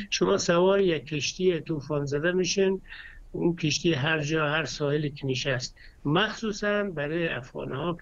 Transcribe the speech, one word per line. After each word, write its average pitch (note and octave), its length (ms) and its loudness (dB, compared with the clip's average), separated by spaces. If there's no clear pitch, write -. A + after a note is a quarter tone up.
شما F#3+ 280 2
سوار F#3+ 440 4
یک D#3+ 240 2
کشتی E3 540 0
طوفان D3 460 -2
زده D3 260 0
می‌شین، F#3+ 500 2
اون E3+ 240 2
کشتی D#3+ 380 0
هر D#3 260 0
جا، D3+ 300 0
هر D#3 160 0
ساحلی D3 440 -2
که C#3+ 180 -8
نشست. B2+ 480 -2
مخصوصاً G#3 760 0
برای E3 440 -2
افغان‌ها C#3 760 -6